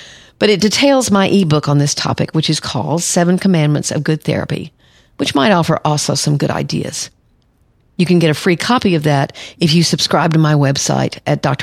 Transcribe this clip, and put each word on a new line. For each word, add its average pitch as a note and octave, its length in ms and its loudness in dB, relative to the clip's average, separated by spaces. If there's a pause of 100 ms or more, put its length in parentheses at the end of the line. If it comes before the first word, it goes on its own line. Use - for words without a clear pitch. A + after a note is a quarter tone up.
(400)
But G3+ 100 2
it F#3+ 120 2
details B3+ 500 2
my G3 160 4
ebook D#3 420 2
on C#3+ 80 4
this C#3+ 160 2
topic, - 400 -4
which D#3 160 0
is D3+ 100 -2
called D3 440 -4
Seven F3+ 340 2
Commandments D3+ 540 0
of D3+ 120 -4
Good D#3 200 -2
Therapy, - 500 -4 (440)
which - 180 -6
might A#3 160 2
offer E3 340 2
also D3+ 300 0
some D3 220 0
good D3 140 -2
ideas. - 600 -6 (880)
You F3 100 0
can F3 120 4
get D#3+ 120 2
a - 20 0
free F3 240 0
copy G#3 380 0
of D3 80 -2
that D3 340 0 (220)
if D#3 140 2
you E3+ 100 4
subscribe D#3+ 500 0
to D#3 60 4
my D3+ 160 4
website C3+ 720 0
at C#3+ 160 -2
D C#3+ 60 0
R C3+ 140 0